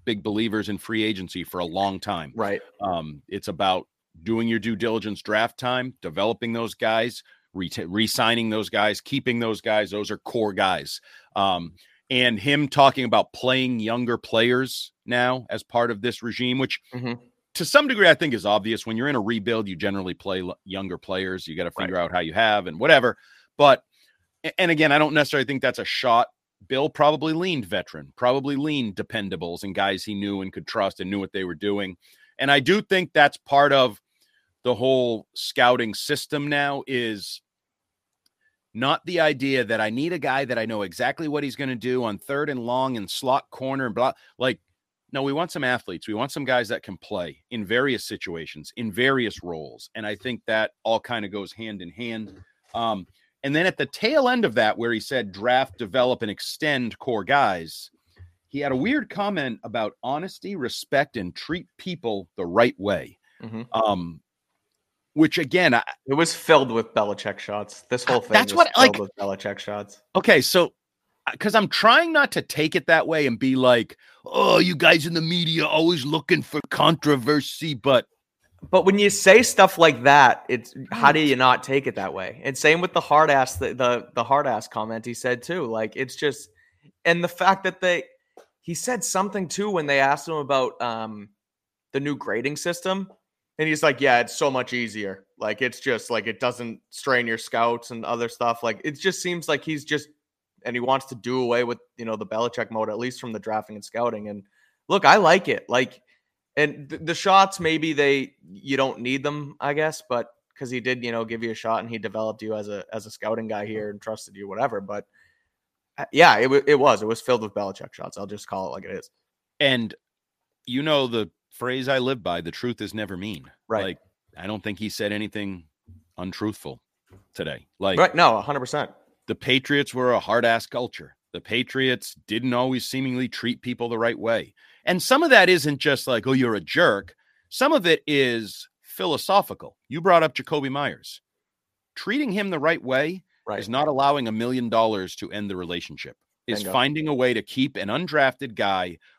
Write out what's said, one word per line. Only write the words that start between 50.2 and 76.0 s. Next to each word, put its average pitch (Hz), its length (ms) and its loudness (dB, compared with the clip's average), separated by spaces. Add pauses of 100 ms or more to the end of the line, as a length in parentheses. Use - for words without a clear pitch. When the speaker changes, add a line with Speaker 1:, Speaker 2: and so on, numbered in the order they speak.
Speaker 1:
that 110 260 0 (120)
all 113 160 0
kinda 110 280 -6
goes 98 240 -10
hand 107 300 -12
in 85 80 -14
hand. 110 440 -10 (400)
Um, 110 340 -2 (360)
and 139 120 -2
then 165 100 2
at 180 120 0
the - 100 -2
tail 262 420 0
end 247 160 2
of 113 100 -2
that, 110 220 4
where 117 160 0
he 110 60 -2
said, 113 320 -4
"Draft, 123 460 0
develop, 123 440 0
and 110 100 -4
extend 127 680 -4
core 110 240 -4
guys," 98 640 0 (600)
he 139 100 -10
had 143 120 -2
a 131 40 0
weird 220 340 -2
comment 180 540 -4
about 107 300 -4 (100)
honesty, 175 520 -8
respect, 143 600 -2
and 90 180 -6
treat - 320 -10 (100)
people 117 500 -6 (100)
the 95 80 -4
right 110 340 2
way. 90 380 -4 (240)
Speaker 2:
Mm-hmm. 110 200 -12 (120)
Speaker 1:
Um, 92 460 0 (920)
which 156 240 4
again, 165 360 4
I 117 100 4 (220)
Speaker 2:
It 135 80 -2
was 165 220 2
filled 135 360 6
with 113 220 -2
Belichick 104 460 -2
shots. 104 500 -10
This 123 160 -4
whole 127 120 2
Speaker 1:
Uh, 113 40 2
Speaker 2:
thing - 120 -14
Speaker 1:
that's 175 200 4
Speaker 2:
was - 40 2
Speaker 1:
what, - 180 4
Speaker 2:
filled 254 200 10
Speaker 1:
like - 40 -6
Speaker 2:
with 98 200 -6
Belichick 101 400 -6
shots. 104 420 -12 (140)
Speaker 1:
Okay, 190 260 6
so, 170 320 2 (540)
uh, - 120 -2
'cause 214 160 0
I'm 208 120 4
trying 311 460 6
not 285 200 4
to 165 80 0
take 156 340 -2
it 165 120 -2
that 160 200 4
way 156 200 2
and 117 120 0
be 131 160 2
like, 123 420 4 (280)
"Oh, - 340 4
you 180 160 2
guys 160 300 6
in 170 80 -4
the 165 80 0
media 160 440 0
always 160 400 2